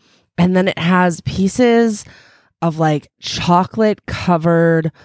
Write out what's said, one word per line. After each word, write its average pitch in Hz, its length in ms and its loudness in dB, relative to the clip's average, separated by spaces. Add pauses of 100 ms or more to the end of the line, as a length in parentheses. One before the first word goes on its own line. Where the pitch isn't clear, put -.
(380)
And 180 180 2
then 185 120 2
it - 100 -4
has 180 440 0
pieces 226 840 0 (560)
of, 165 180 -2
like, 151 280 0 (120)
chocolate 185 880 -2
covered 165 880 0 (140)